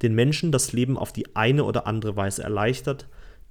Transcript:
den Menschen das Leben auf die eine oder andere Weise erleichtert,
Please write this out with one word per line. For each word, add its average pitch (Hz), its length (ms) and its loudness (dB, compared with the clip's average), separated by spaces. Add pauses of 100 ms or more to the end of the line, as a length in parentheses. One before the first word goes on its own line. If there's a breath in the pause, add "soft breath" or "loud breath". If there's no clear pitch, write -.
den 113 120 4
Menschen 147 380 4
das - 220 0
Leben 123 240 0
auf - 160 -6
die - 200 -8
eine 123 300 4
oder 104 220 -2
andere 107 300 -2
Weise 98 260 -2
erleichtert, 123 680 -2 (420 soft breath)